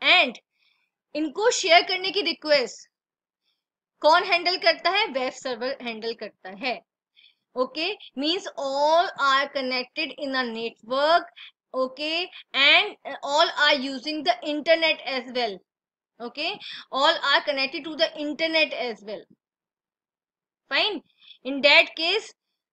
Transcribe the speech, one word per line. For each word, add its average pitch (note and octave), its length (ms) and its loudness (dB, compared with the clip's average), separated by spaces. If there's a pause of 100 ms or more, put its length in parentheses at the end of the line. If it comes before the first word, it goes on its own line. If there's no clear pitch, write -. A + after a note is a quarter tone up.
And D4 380 2 (760)
इनको D#4+ 360 -2
शेयर F4+ 360 4
करने F#4 240 -4
की G4 100 0
रिक्वेस्ट D4 680 -2 (1120)
कौन E4 220 6
हैंडल F4+ 400 0
करता E4 260 2
है? G4+ 160 2
वेब C4 280 -4
सर्वर B3+ 480 -8
हैंडल A3+ 380 -8
करता G3 300 -14 (160)
है। A#3 140 -4 (760)
Okay, D#4 420 -4 (180)
means D#4 320 -4 (100)
all D4 520 2 (100)
are C#4 300 2
connected C4 680 -4
in C4+ 180 -6
a B3+ 80 0
network, A#3+ 800 0 (500)
okay, D4+ 560 -4 (240)
and, D#4 500 4
uh, C4+ 200 -10
all C#4+ 340 2
are D4 160 4
using C#4 500 -4
the E4+ 200 2
internet D#4 640 2
as B3+ 280 -6
well, A3+ 240 -4 (640)
okay, D4+ 400 -8 (320)
all D4 260 4 (140)
are D#4 100 4
connected C#4 440 -4
to D#4+ 100 -8
the D#4 220 0
internet D#4 540 0
as A#3 320 -6
well। G3+ 200 -12 (1500)
Fine, E4 320 -2 (420)
in C4+ 180 -6
that D4+ 340 6
case, F#4 360 -4 (420)